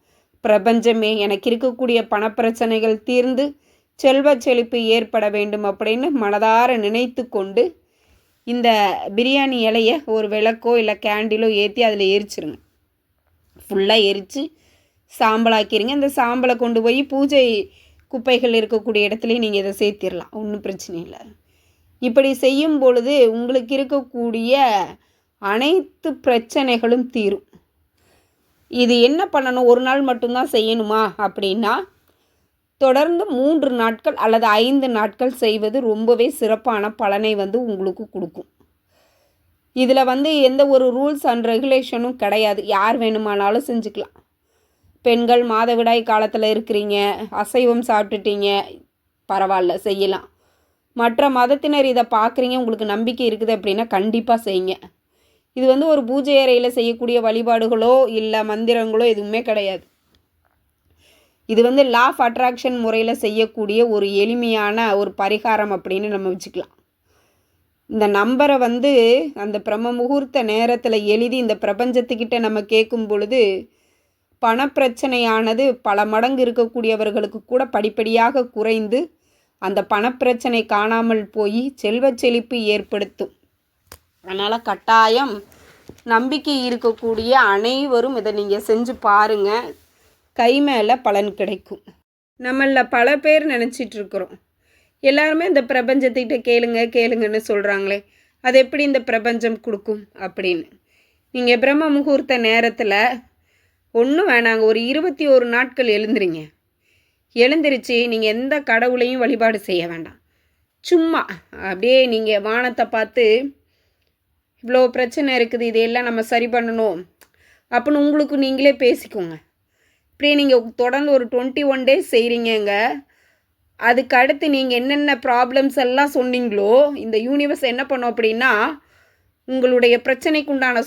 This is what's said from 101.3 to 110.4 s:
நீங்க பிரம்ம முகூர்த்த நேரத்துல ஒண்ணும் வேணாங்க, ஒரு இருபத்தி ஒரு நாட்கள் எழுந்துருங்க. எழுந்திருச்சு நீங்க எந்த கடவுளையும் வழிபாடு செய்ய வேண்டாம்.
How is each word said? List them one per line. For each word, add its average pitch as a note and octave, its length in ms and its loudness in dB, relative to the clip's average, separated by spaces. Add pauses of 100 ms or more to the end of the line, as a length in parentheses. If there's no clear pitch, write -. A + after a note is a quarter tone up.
நீங்க A#3+ 260 2
பிரம்ம C#4+ 320 2
முகூர்த்த C#4+ 480 2
நேரத்துல A3+ 560 0 (1000)
ஒண்ணும் C#4+ 360 2
வேணாங்க, A#3 340 2
ஒரு A3 240 2
இருபத்தி D4+ 420 -2
ஒரு B3+ 180 6
நாட்கள் B3 420 -2
எழுந்துருங்க. G#3 520 0 (960)
எழுந்திருச்சு B3+ 720 2
நீங்க A3 200 -2
எந்த B3+ 320 -2
கடவுளையும் B3 600 0
வழிபாடு A3+ 400 0
செய்ய F3 280 -4
வேண்டாம். E3 300 -12 (640)